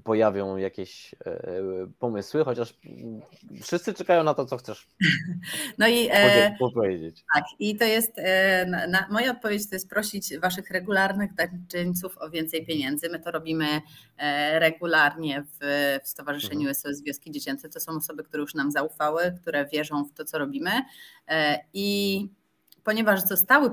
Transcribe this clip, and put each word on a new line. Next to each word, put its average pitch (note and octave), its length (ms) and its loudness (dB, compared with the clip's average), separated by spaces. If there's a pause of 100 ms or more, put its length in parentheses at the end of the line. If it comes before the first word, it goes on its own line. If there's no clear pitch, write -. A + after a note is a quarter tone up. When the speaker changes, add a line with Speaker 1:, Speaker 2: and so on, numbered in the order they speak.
Speaker 1:
pojawią G2+ 540 2
jakieś, - 580 -8 (100)
e, - 160 -8 (580)
pomysły, A#2+ 460 0
chociaż, A#2+ 280 -2 (120)
mm, A#2 360 -14 (400)
wszyscy F3+ 320 -4
czekają F3 300 4
na D3+ 100 4
to, C#3 120 -2
co B2 120 -6
chcesz - 300 -14 (120)
Speaker 2:
<laughs> F#3 800 -2
No A3 80 6
i, A#3+ 240 4
e, G3+ 180 8
Speaker 1:
podzie-, G3+ 260 6 (180)
powiedzieć. F#2 500 0 (120)
Speaker 2:
tak, D3 80 2 (160)
i G#3 180 0
to A#3 80 2
jest, A3+ 320 2
e, F#3+ 480 4
na, F3+ 220 -2
na, F#3 240 0
moja A#3+ 200 2
odpowiedź G#3 380 -4
to F#3+ 60 -6
jest F#3 140 -8
prosić G#3 500 -4
waszych F3+ 320 -2
regularnych G3 640 0
darczyńców F3 840 -4
o D#3 120 -10
więcej D#3+ 360 -4
pieniędzy. D3 440 -2
My E3 100 -8
to E3+ 120 -10
robimy, D#3+ 340 -2 (520)
e, D3 420 0
regularnie D#3 840 2
w, - 140 -20 (460)
w - 40 -16
Stowarzyszeniu F#3 520 -6 (100)
Speaker 1:
Mhm. - 20 -2
Speaker 2:
S - 140 -6
O D3 40 -6
S C#3+ 140 -8
Wioski D3 280 -10
Dziecięce. C#3 380 -8
To E3 100 -14
są E3 180 -8
osoby, D#3 260 -8
które D3+ 180 -6
już D3 140 -8
nam D3 160 -2
zaufały, D#3 680 -2
które D3 240 -4
wierzą D3+ 400 -4
w - 80 -14
to, D3+ 120 -14
co D#3+ 120 -6
robimy, C#3+ 340 -4 (560)
e, D#3 320 2 (140)
i G3+ 560 0 (540)
ponieważ G#3+ 380 2
zostały A#3+ 520 4